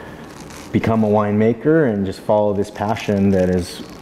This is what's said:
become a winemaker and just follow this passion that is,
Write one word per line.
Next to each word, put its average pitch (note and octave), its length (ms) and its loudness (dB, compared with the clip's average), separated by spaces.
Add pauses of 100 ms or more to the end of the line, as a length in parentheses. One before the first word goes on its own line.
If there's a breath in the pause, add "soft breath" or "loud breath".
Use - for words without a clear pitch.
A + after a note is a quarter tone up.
(720 loud breath)
become A2 320 2
a - 20 0
winemaker A2+ 840 2
and G2+ 160 0
just F#2 140 -6
follow G#2 340 2
this G2 160 -2
passion G#2 600 0
that F#2 200 4
is, F2+ 320 -2 (200)